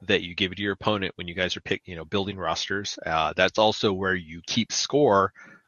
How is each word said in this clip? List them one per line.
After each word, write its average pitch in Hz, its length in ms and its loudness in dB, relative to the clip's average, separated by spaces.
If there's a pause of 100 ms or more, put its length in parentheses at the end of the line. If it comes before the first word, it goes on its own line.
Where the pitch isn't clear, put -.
that 92 180 2
you 87 120 -8
give 90 220 -2
to 95 60 -10
your 101 100 -2
opponent 98 440 -2
when 90 120 -10
you 85 60 -10
guys 90 240 -2
are 82 40 -12
pick-, - 220 -4
you 90 140 -12
know, 80 80 -10
building 98 320 -2
rosters. 95 680 -4
Uh, 80 300 0
that's 92 220 2
also 110 340 2
where 92 240 0
you 85 320 -10
keep - 240 -2
score, 104 640 4 (340)